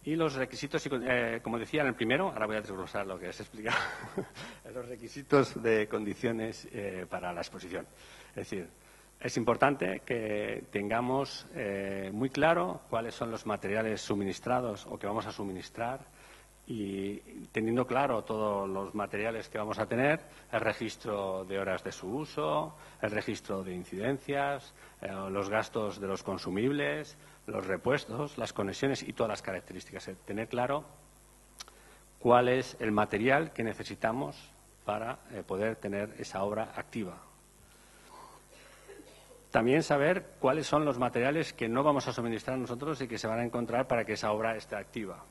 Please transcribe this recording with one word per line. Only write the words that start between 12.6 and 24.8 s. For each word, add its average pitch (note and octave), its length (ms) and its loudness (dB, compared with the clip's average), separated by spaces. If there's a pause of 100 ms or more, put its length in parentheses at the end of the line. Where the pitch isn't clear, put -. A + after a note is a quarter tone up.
cuáles A2+ 260 0
son A#2 160 -4
los G#2+ 140 -6
materiales G#2+ 560 0
suministrados G#2+ 840 0
o G#2+ 140 -8
que G2+ 80 -4
vamos G#2 180 0
a G#2+ 60 -6
suministrar A2+ 680 -6 (680)
y G2+ 520 -4 (320)
teniendo A2+ 360 2
claro B2 360 2
todos G#2 440 0
los F#2+ 260 -4
materiales G#2+ 560 -2
que - 80 -6
vamos G#2+ 220 -2
a A2 80 2
tener, C#3 320 4 (320)
el A2+ 80 4
registro G2+ 840 0
de G2 140 -2
horas F#2+ 240 0
de F#2 80 -4
su - 160 -8
uso, D3+ 680 0 (260)
el G#2+ 100 0
registro G2+ 520 -2
de F#2 100 -6
incidencias, C3+ 1000 -2 (280)